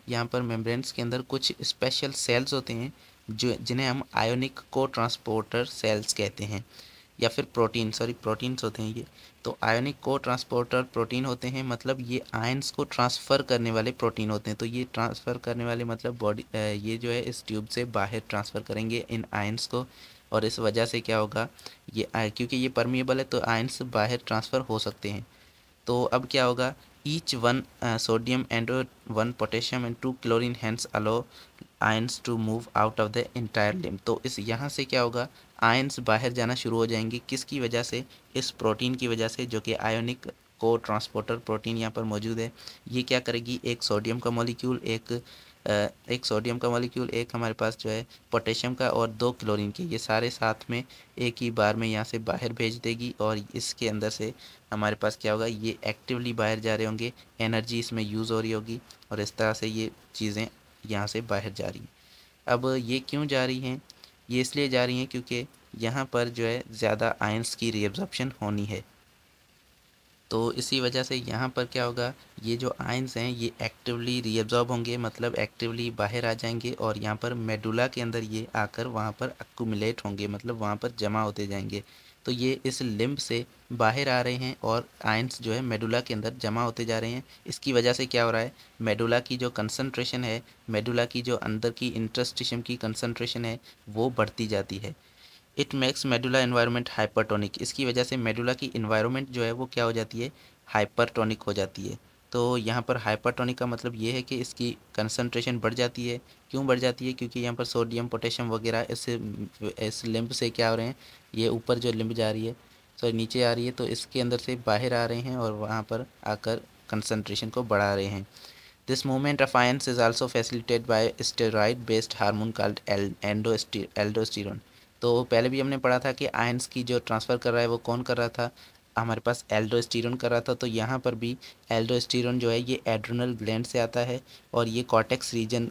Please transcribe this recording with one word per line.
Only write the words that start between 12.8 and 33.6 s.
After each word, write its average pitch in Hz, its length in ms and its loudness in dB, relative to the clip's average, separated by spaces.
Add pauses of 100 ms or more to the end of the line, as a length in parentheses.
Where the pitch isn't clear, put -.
transfer 135 580 2
करने 117 280 2
वाले 113 220 2
protein 110 380 0
होते 107 200 -2
हैं। 107 80 -2
तो 123 80 -2
ये 123 280 -4
transfer 117 440 -2
करने 120 260 -4
वाले 117 200 -2
मतलब 117 340 -4
body, 104 260 0 (100)
अ, - 40 -2
ये 107 400 -2
जो 120 120 -2
है 120 120 0
इस - 240 -6
tube 107 200 -2
से 123 180 -2
बाहर 110 440 -2
transfer 104 320 -4
करेंगे 110 500 -4
इन 113 220 -4
ions 104 340 -2
को, 123 200 -4 (460)
और 110 120 2
इस 113 140 -2
वजह 113 280 2
से 120 140 -2
क्या 113 160 0
होगा, 110 320 0 (460)
ये 107 200 0
आय-, 110 220 0
क्योंकि 123 200 -2
ये 127 120 0
permeable 127 500 2
है 131 60 0
तो 123 160 0
ions 117 420 0
बाहर 120 340 0 (100)
transfer 113 340 0
हो 113 180 -2
सकते 101 320 -4
हैं। 104 160 -8 (600)
तो 123 180 2
अब 131 260 0
क्या 135 140 4
होगा, 127 300 2 (320)
each 151 280 -2
one, 123 280 4 (200)
uh, 117 140 2
sodium 117 480 2
and 117 260 -2 (420)
one 113 200 2
potassium 117 540 -2
and 117 80 -4 (100)
two 131 100 0 (120)
chlorine 117 380 2
hence 113 260 -4
allow 110 320 2 (600)
ions 110 420 2
to 120 120 0 (120)
move 113 140 0
out 110 380 2
of 107 160 2
the 120 80 0 (120)
entire 113 500 0